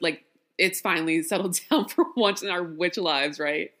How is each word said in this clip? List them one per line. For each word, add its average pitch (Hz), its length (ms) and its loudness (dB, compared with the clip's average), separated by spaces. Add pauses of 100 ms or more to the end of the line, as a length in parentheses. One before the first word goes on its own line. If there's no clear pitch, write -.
like, 160 240 -2 (340)
it's 185 220 2
finally 160 420 0
settled 180 420 -2
<laughs> - 60 -2
down 311 180 2
for - 160 2 (120)
once 202 260 2
in 202 80 -4
our 180 120 -2
witch 170 360 -2
lives, 147 400 0
right? 151 320 -2 (100)